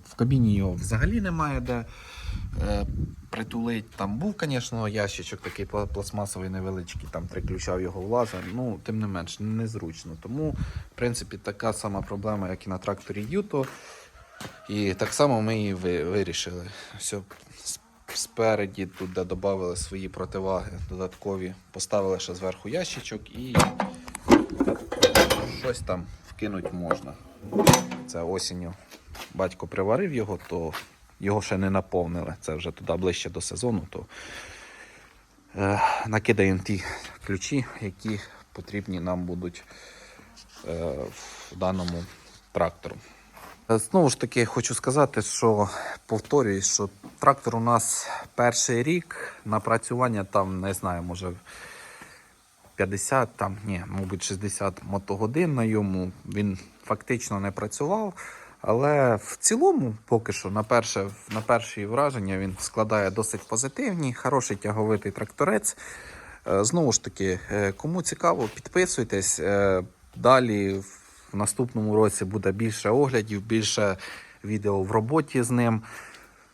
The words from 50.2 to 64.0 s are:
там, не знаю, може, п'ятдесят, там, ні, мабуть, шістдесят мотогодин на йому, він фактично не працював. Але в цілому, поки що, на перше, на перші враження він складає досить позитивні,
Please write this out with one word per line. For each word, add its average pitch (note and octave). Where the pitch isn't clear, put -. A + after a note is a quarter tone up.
там, F#2+
не G2
знаю, F2+
може, F2
п'ятдесят, G2+
там, G2+
ні, F#2
мабуть, F#2+
шістдесят G2
мотогодин A2+
на A#2+
йому, G2
він G2+
фактично G#2+
не G2
працював. F3
Але C3
в -
цілому, A#3
поки A2
що, -
на G#2
перше, G#2+
на A2
перші A2
враження A2+
він F#2+
складає G#2+
досить -
позитивні, C#3